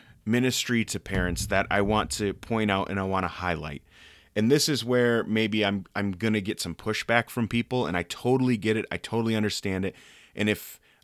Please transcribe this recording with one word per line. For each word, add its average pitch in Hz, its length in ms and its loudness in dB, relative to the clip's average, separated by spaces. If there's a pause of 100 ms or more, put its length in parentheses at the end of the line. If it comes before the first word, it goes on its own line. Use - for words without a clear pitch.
(260)
ministry 120 600 0
to - 160 -6
parents 90 460 -2
that 98 220 2
I 101 120 4
want 101 300 0
to 101 220 -2
point 110 380 0
out 95 180 0
and 98 80 -4
I 98 60 0
want 95 220 0
to 85 40 -2
highlight, 80 540 -6 (540)
and 110 120 4
this 147 200 4
is 117 160 0
where 120 380 2
maybe 107 420 2
I'm, 101 200 0 (100)
I'm 101 160 0
gonna 107 280 0
get 104 220 -4
some 85 140 -6
pushback 113 540 0
from 117 200 -2
people, 117 380 0
and 87 100 -2
I 87 60 0
totally 127 520 2
get 107 220 0
it. 104 120 -4
I - 80 -4
totally 113 380 -2
understand 101 480 0
it. 95 120 -4 (380)
And 104 140 0
if - 320 -2 (240)